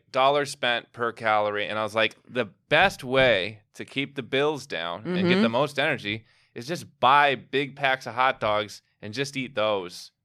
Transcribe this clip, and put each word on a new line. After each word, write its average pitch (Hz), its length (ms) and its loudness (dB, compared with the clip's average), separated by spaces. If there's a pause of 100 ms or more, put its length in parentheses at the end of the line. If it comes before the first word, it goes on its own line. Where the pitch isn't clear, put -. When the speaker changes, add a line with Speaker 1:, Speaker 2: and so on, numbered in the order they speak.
(100)
Speaker 1:
dollar 139 360 2
spent 123 480 -4
per 117 180 -4
calorie, 107 540 0
and 104 120 -6
I 107 40 -2
was 107 120 -4
like, 110 220 2 (100)
"The 117 200 -4 (240)
best 175 340 2
way 113 560 2 (140)
to 110 100 -12
keep 139 300 -8
the 139 80 -8
bills 139 440 -2
down 85 380 -8
and 180 120 -4
get - 100 0
Speaker 2:
Mm-hmm. 185 160 2
Speaker 1:
the 113 80 2
most 139 280 -2
energy 110 460 -4 (300)
is 120 120 -12
just 143 200 -8 (120)
buy 139 360 6
big 135 420 -4
packs 131 300 -2
of 113 80 -8
hot 127 260 0
dogs 107 400 -2 (220)
and 104 100 -10
just 139 240 -6
eat 127 180 -8
those 101 580 -2 (120)